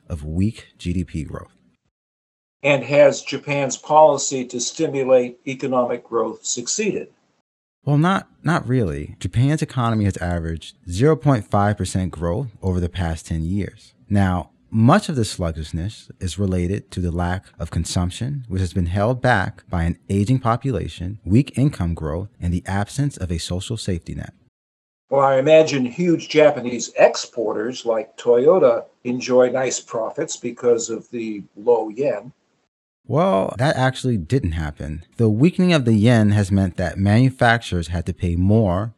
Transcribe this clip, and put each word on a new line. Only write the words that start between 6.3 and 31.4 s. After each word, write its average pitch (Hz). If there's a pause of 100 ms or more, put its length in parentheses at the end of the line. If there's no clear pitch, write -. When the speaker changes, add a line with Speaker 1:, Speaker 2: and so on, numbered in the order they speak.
Speaker 2:
succeeded? - (760)
Speaker 1:
Well, 143
not, 185 (140)
not 147
really. 95
Japan's 139
economy 113
has 95
averaged 82 (100)
zero 120
point 135
five 104
percent 90
growth 85 (120)
over 90
the 87
past 82
ten 80
years. 92 (120)
Now, 95 (180)
much 127
of 160
the 113
sluggishness 82
is 87
related 92
to -
the 87
lack 87 (120)
of 82
consumption, 104
which 92
has 90
been 92
held 104
back 107
by 87
an 85 (140)
aging 104
population, 104
weak 117
income 98
growth, 80 (100)
and 87
the 90
absence 104
of 87
a 82
social 95
safety 87
net. - (760)
Speaker 2:
Well, 139
I 135
imagine 143
huge 165
Japanese 123
exporters 110
like 110
Toyota 123 (200)
enjoy 123
nice 127
profits 117
because 120
of 107
the 110 (140)